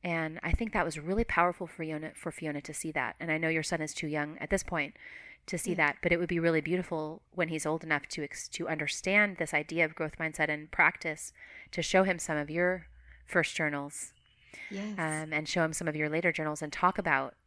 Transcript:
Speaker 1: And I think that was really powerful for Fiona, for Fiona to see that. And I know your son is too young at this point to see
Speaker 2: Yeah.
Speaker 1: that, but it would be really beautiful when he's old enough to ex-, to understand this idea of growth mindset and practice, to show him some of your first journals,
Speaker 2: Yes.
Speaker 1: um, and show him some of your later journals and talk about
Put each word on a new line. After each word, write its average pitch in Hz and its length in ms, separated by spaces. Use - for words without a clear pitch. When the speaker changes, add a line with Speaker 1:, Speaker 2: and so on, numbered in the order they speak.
Speaker 1:
And 165 400
I 170 80
think 226 220
that 180 120
was 160 140
really 185 240
powerful 175 420
for - 180
Fiona, 156 300
for - 180
Fiona 147 300
to 151 120
see 160 180
that. 131 280
And 170 120
I 156 80
know 165 100
your 160 140
son 160 180
is 156 120
too - 140
young 151 320
at 151 100
this 196 120
point 151 340
to 180 120
see 180 140
Speaker 2:
Yeah. 175 60
Speaker 1:
that, 147 240
but 170 100
it 170 80
would 175 100
be 170 100
really 165 220
beautiful 160 600
when 170 180
he's 160 160
old 156 180
enough 151 260
to 156 140
ex-, - 260
to - 200
understand 185 680
this 160 160
idea 160 320
of 156 100
growth 156 220
mindset 156 320
and 151 220
practice, - 600
to 175 100
show 185 220
him 185 160
some 156 180
of 147 120
your 175 380
first - 300
journals, 147 580
Speaker 2:
Yes. 202 300
Speaker 1:
um, 156 340
and 156 140
show 175 180
him 160 80
some - 140
of 151 80
your 151 140
later 165 220
journals 156 300
and 151 100
talk - 260
about 135 380